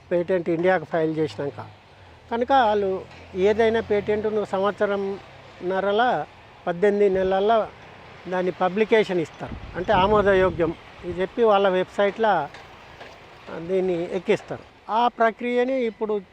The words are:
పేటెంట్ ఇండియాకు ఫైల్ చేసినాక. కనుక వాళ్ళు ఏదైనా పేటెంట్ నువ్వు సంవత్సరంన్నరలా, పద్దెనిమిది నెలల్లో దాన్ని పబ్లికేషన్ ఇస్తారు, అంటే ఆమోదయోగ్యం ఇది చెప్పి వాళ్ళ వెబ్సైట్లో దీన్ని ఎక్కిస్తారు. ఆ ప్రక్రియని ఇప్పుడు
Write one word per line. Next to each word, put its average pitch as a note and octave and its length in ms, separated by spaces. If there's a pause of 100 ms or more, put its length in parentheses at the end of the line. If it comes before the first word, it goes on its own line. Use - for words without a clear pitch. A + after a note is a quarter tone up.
(120)
పేటెంట్ F3 380
ఇండియాకు E3+ 360
ఫైల్ D#3+ 320
చేసినాక. C#3+ 480 (680)
కనుక A#3+ 200
వాళ్ళు G#3 540 (300)
ఏదైనా G#3+ 460
పేటెంట్ G#3 440
నువ్వు G#3 200
సంవత్సరంన్నరలా, G3 1800 (420)
పద్దెనిమిది G3+ 420
నెలల్లో F#3+ 580 (600)
దాన్ని F3+ 220
పబ్లికేషన్ G3 680
ఇస్తారు, - 580
అంటే F#3 160
ఆమోదయోగ్యం F#3 800 (320)
ఇది F3 160
చెప్పి F#3+ 220
వాళ్ళ G3+ 240
వెబ్సైట్లో F#3+ 800 (1200)
దీన్ని F3+ 480
ఎక్కిస్తారు. - 760
ఆ A#3 160
ప్రక్రియని A#3+ 800
ఇప్పుడు G#3+ 360 (120)